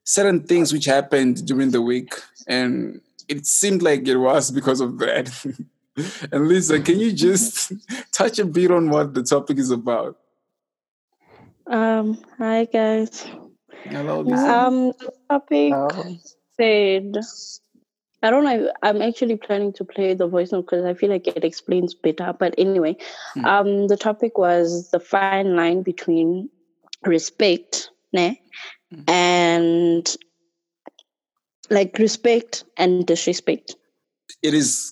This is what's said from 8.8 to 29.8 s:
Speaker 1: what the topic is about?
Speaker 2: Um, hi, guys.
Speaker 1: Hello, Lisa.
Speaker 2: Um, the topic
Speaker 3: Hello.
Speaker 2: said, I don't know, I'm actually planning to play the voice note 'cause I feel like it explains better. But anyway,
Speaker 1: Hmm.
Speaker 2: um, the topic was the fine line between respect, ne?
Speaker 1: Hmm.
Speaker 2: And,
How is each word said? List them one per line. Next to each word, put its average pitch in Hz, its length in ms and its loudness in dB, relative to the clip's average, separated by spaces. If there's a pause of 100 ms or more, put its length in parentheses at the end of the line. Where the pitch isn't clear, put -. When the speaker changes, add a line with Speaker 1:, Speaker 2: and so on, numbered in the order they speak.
Speaker 1:
what 147 240 0
the 131 80 0
topic 143 340 0
is 131 140 -2
about? 120 460 -4 (1500)
Speaker 2:
Um, 220 580 -2 (160)
hi, 226 260 0
guys. 220 600 -2 (580)
Speaker 1:
Hello, - 380 -6
Lisa. 247 140 0 (220)
Speaker 2:
Um, 254 300 2 (120)
the 254 120 -14 (180)
topic 294 440 2
Speaker 3:
Hello. 180 440 -4 (400)
Speaker 2:
said, 202 560 2 (1080)
I 220 80 4
don't 277 140 4
know, 233 260 0 (100)
I'm 208 220 2
actually 233 320 0
planning 202 380 -2
to 196 100 -10
play 190 320 -2
the 185 100 0
voice 180 280 0
note 185 120 -2
'cause 180 180 -2
I 180 120 -2
feel 202 160 0
like 185 160 -2
it 175 160 -2
explains 180 500 -2
better. 175 460 -4
But 185 180 0
anyway, 185 380 2 (400)
Speaker 1:
Hmm. 123 100 -4
Speaker 2:
um, 202 420 2
the 202 100 4
topic 220 420 -2
was 175 500 2
the 175 120 0
fine 196 540 0
line 170 280 2
between 175 680 -2 (560)
respect, 175 840 -2 (220)
ne? 180 280 0 (480)
Speaker 1:
Hmm. 160 200 -20
Speaker 2:
And, 170 1080 2 (1500)